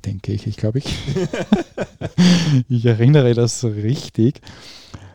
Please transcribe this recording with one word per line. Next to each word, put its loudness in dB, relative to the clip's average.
denke -8
ich, -6
ich -6
glaube, -4
ich, -6
<laughs> 0
ich 0
erinnere 4
das 0
so -4
richtig, -2